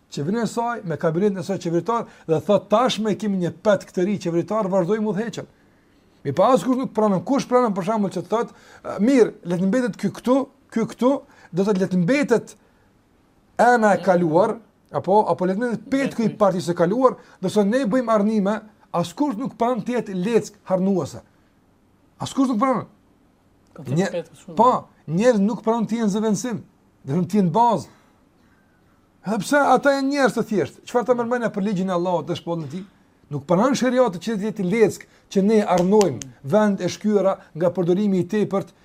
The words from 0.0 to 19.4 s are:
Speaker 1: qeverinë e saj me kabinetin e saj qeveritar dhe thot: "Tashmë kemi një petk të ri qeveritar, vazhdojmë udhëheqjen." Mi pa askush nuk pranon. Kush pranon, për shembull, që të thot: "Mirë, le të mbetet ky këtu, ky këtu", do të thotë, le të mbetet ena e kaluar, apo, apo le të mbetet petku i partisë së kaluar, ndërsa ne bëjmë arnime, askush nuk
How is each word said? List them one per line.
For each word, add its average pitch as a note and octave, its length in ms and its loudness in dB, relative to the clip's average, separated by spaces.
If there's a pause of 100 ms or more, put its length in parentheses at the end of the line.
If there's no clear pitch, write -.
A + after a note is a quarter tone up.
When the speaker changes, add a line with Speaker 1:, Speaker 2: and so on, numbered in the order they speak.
Speaker 1:
qeverinë G3 300 -2
e - 40 -4
saj A#3 380 -4
me D3+ 120 -4
kabinetin F#3 420 0
e C3+ 40 -10
saj F#3 180 -4
qeveritar E3+ 420 -2 (220)
dhe D#3+ 200 2
thot: G3 240 2
"Tashmë G#3+ 480 0
kemi G3+ 240 -2
një D#3+ 100 -4 (100)
petk - 280 0
të F3+ 160 -2
ri G#3 120 -2
qeveritar, F3 520 -2
vazhdojmë G#3 400 0
udhëheqjen." G#3+ 360 -6 (760)
Mi C#3+ 100 -4
pa G3+ 200 4
askush B3 240 0
nuk B3+ 160 -6
pranon. G#3 300 2
Kush C4 240 0
pranon, B3 260 2
për F3+ 120 -4
shembull, G3+ 260 -2
që F3+ 120 -6
të - 60 -16
thot: A3+ 240 -2 (460)
"Mirë, A#3 340 4 (100)
le F3 140 -4
të F#3+ 100 0
mbetet B3 300 0
ky G3+ 120 -2
këtu, B3+ 280 0 (340)
ky A3+ 200 0
këtu", B3+ 200 2 (400)
do F3+ 120 -2
të G3 40 2
thotë, G3+ 120 0
le F#3+ 80 0
të F3+ 160 0
mbetet A#3+ 520 0 (1040)
ena A3 340 6
e E3+ 100 0
kaluar, F3+ 540 2 (340)
apo, F#3 380 2
apo F3 160 -2
le F#3 80 0
të F#3+ 40 -4
mbetet A3+ 320 -4
petku C4 340 -2
i G#3 60 2
partisë F3+ 420 0
së E3+ 40 -2
kaluar, G#3+ 400 2 (260)
ndërsa G3 260 0
ne B3+ 180 0
bëjmë A3+ 260 0
arnime, G#3+ 480 0 (320)
askush G3 460 -2
nuk C4 200 -8